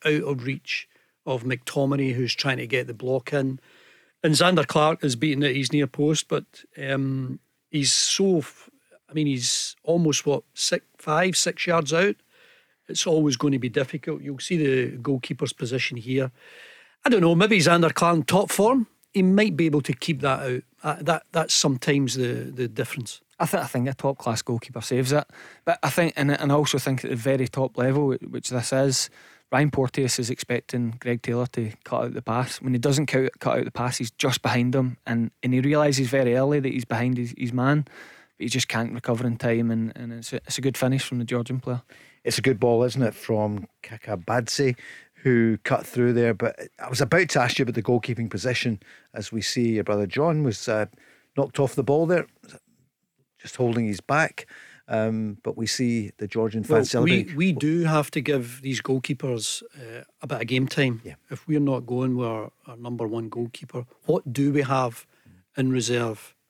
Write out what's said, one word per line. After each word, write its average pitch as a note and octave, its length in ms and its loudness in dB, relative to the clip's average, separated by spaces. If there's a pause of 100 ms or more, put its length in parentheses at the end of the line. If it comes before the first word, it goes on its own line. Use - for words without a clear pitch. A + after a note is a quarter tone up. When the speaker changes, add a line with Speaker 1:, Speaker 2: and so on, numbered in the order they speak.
Speaker 1:
out D3+ 180 0
of C#3 220 -4
reach - 440 -6 (360)
of B2+ 180 -4
McTominay, C3+ 680 -2
who's A#2+ 220 -2
trying C3 220 -2
to B2 100 -8
get B2 200 -2
the A#2+ 60 -8
block B2+ 380 -4
in. C3+ 260 0 (640)
And D#3 140 4
Zander E3+ 320 4
Clark D#3 360 2
is C3 140 0
beating C#3+ 260 0
at C3+ 120 2
his C3+ 180 -2
near C#3+ 140 2
post, D3+ 420 0
but, D3 160 -2 (360)
um, C3+ 580 -2 (320)
he's C#3+ 200 0
so, F#3+ 480 2
f-, - 300 -10 (400)
I - 40 -18
mean, D#3 140 0
he's - 560 -2
almost, E3 420 2
what, C#3 180 0 (100)
six, - 320 -2 (120)
five, E3 380 0
six - 320 -2
yards E3 260 2
out. G3 220 2 (720)
It's - 200 -4
always D#3 300 4
going D3 160 2
to C3 60 2
be B2 100 -2
difficult. C#3+ 520 -4
You'll C#3 180 -10
see - 180 -2
the C3+ 400 0
goalkeeper's B2+ 560 -2
position B2+ 440 -4
here. C3 340 -2 (720)
I D4 40 2
don't G#3+ 120 6
know, E3 140 6
maybe G#3 240 6
Zander E3 340 6
Clark E3+ 240 4
in C#3+ 60 2
top F#3 260 2
form, A3+ 380 4 (260)
he F#3+ 100 4
might G3 340 4
be D#3+ 100 4
able D3 140 2
to C#3 120 0
keep C#3 280 -4
that C3+ 200 0
out. B2+ 220 -4 (200)
Uh, D3+ 180 -4
that, D#3+ 300 0
that's D#3+ 220 0
sometimes C#3 600 2
the, B2 380 -4
the B2+ 160 -4
difference. A#2+ 520 -8 (180)
Speaker 2:
I F3 60 0
th-, E3+ 180 0
I C3+ 40 -8
think B2+ 220 -2
a C3 40 -4
top-class B2 480 -2
goalkeeper A#2+ 400 -6
saves B2+ 300 0
it. D3 140 2 (400)
But E3+ 180 0
I C#3 60 2
think, E3+ 260 0
and, C#3+ 160 2
and C#3+ 180 0
I C#3 60 4
also D3 220 2
think C3+ 260 -2
at - 60 -4
the B2+ 80 -4
very C3 320 0
top - 280 -4
level, C3+ 360 2
which - 380 -8
this B2 200 -2
is, C3+ 380 2 (420)
Ryan C#3+ 180 4
Porteous C3 480 0
is B2 140 -2
expecting A#2+ 680 -4
Greg A#2+ 220 -4
Taylor B2 260 -2
to A2 240 -4 (120)
cut A#2+ 220 -2
out B2 100 -6
the B2 80 -8
pass. B2 360 -4
When C3 140 -2
he B2 60 2
doesn't C#3 260 2
cut, C3 340 0
cut B2 200 0
out A#2+ 60 -2
the - 60 -8
pass, B2 260 -4
he's A#2 120 -6
just C3+ 320 0
behind B2 320 2
him, B2+ 320 0
and, A#2 240 0 (140)
and B2+ 100 2
he B2+ 80 4
realises C#3+ 480 2
very B2+ 260 4
early C#3+ 240 2
that C3+ 140 -2
he's A#2 120 -4
behind B2 320 0
his, A#2+ 200 -6
his A#2+ 160 -4
man, C#3 300 2
but - 640 -18
he - 20 -4
just - 200 -2
can't A2+ 260 -4
recover A#2+ 340 -2
in A#2 100 -2
time, A#2 320 2
and, A2+ 260 0
and A#2 160 -12
it's A#2 220 -14
a, C3 40 -4
it's - 200 -8
a C3 40 -6
good C3 160 0
finish C3 280 2
from B2 140 -4
the A#2 60 0
Georgian B2 340 -2
player. B2 240 -6 (400)
Speaker 3:
It's - 160 -2
a - 20 -4
good B2+ 180 2
ball, A#2+ 240 4
isn't B2+ 200 0
it, G#2+ 100 2
from G#2+ 540 -2 (160)
Kakabadze, A#2 920 -2 (460)
who A#2 380 4
cut - 260 -2
through A#2+ 280 2
there. A#2 200 4
But A2+ 240 -4 (220)
I - 100 -12
was B2+ 120 -2
about E3 280 2
to C#3 120 2
ask B2 180 0
you C3+ 40 4
about A#2 120 -2
the A2 80 -2
goalkeeping A#2 480 0
position A#2 480 -2 (340)
as G#2+ 180 -10
we A2 100 -4
see A#2 320 0
your G#2 100 0
brother G#2 240 0
John D3+ 360 0
was, A#2 240 -2
uh, G#2+ 200 0 (500)
knocked C3+ 220 0
off C3+ 160 2
the C3+ 80 0
ball D3+ 240 2
there, E3+ 180 2 (1120)
just - 180 -18
holding A#2 280 0
his G#2 160 -4
back. - 460 -2 (420)
Um, A2 540 -2
but - 120 -4
we A2+ 100 -6
see A#2 520 0
the G#2+ 100 -6
Georgian A2 360 -2
fans - 80 -4
Speaker 1:
Well, C#3+ 140 4
Speaker 3:
celebrating. E3+ 420 2 (100)
Speaker 1:
we, F3+ 140 2
we - 20 -
do D#3+ 320 0
have D#3 260 2
to D3 100 -4
give B2+ 400 -4
these C3 200 -6
goalkeepers, C3 840 -4 (140)
uh, A#2 260 -16 (180)
a C#3+ 60 -12
bit B2+ 140 -4
of A#2+ 60 -6
game B2+ 200 2
time. B2+ 380 0
Speaker 3:
Yeah. D#2 100 -14 (160)
Speaker 1:
If - 160 -12
we're D3+ 140 2
not C3 240 0
going B2+ 320 -2
with B2 100 -2
our, A2 240 -8 (160)
our A#2+ 80 -18
number A#2 320 -8
one A2+ 220 -6
goalkeeper, A#2+ 560 -10 (200)
what D3+ 280 -2
do C#3 180 2
we C#3+ 100 2
have C3 460 -2 (480)
in C3 160 0
reserve? A#2 640 -2 (140)